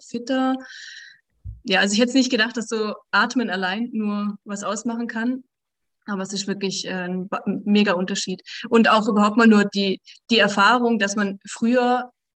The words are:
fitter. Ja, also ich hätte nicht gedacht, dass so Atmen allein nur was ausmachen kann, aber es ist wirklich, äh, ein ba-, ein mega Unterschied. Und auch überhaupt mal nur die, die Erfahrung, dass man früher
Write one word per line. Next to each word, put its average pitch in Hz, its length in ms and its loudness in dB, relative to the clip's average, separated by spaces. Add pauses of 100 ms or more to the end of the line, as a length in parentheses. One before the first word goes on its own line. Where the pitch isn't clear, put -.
fitter. 262 500 -2 (1080)
Ja, 185 180 0
also 202 120 0
ich 208 60 0
hätte 247 140 2
nicht 262 180 2
gedacht, 233 260 0
dass 220 100 -6
so 214 280 -4 (160)
Atmen 233 380 0
allein 190 440 -4
nur 208 520 -4
was 202 180 -8
ausmachen 226 440 -6
kann, 240 360 -4 (640)
aber 196 180 -6
es 190 80 -10
ist 190 160 -6
wirklich, 196 400 -6
äh, - 60 -8
ein 185 340 -6
ba-, - 180 -8
ein - 200 -4
mega 208 280 4
Unterschied. 185 480 -4 (280)
Und 233 200 6
auch 220 180 4
überhaupt 208 300 2
mal 226 100 6
nur 208 180 8
die, 196 340 -2 (300)
die 226 100 4
Erfahrung, 214 600 4
dass 202 160 -2
man 196 240 -2 (100)
früher 247 600 0 (260)